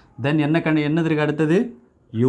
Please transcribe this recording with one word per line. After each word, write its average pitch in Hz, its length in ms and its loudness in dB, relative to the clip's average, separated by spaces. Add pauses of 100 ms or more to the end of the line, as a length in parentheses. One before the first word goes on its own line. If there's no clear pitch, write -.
(240)
then 151 220 0
என்ன 160 200 2
கண்டு-, 156 220 0
என்னது 160 220 0
இருக்கு 151 160 0
அடுத்தது? 156 320 0 (720)